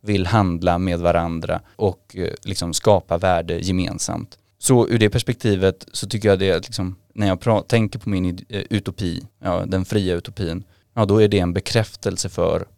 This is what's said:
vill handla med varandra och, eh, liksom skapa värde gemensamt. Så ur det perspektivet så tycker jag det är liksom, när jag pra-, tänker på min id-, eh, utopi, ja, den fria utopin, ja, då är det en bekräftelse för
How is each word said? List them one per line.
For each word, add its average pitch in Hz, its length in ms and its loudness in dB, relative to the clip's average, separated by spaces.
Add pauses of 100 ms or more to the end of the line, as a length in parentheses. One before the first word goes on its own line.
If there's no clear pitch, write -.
vill 101 240 0
handla 87 520 2
med 90 220 -2
varandra 85 640 -2 (140)
och, - 400 -4
eh, 92 180 -4 (100)
liksom 87 300 -6
skapa 92 440 2
värde 87 420 0
gemensamt. 85 760 -4 (220)
Så 120 280 4
ur 117 120 0
det 107 100 6
perspektivet 98 800 0
så - 160 -8
tycker 104 220 0
jag 95 100 4
det 95 100 2
är 87 60 2
liksom, 92 400 -6 (180)
när 104 140 0
jag 92 120 0
pra-, 110 280 0
tänker 110 320 0
på 107 100 -8
min 92 160 0
id-, 90 240 -4
eh, 101 200 -6
utopi, 90 580 -4 (140)
ja, 92 240 -2
den 92 200 -2
fria 92 300 0
utopin, 87 480 -8 (300)
ja, 110 120 2
då 101 160 4
är 104 60 6
det 101 120 2
en 87 140 0
bekräftelse 98 760 -4
för 85 360 -2 (120)